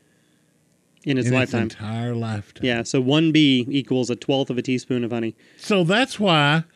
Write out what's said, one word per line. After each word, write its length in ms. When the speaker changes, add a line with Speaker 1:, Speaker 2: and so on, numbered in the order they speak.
Speaker 1:
In 120
its 100
Speaker 2:
in 60
Speaker 1:
lifetime. 340
Speaker 2:
its 80
entire 400
lifetime. 500
Speaker 1:
Yeah, 180
so 160
one 320
bee 380
equals 400
a 60
twelfth 340
of 80
a 40
teaspoon 420
of 80
honey. 240
Speaker 2:
So 260
that's 360
why, 440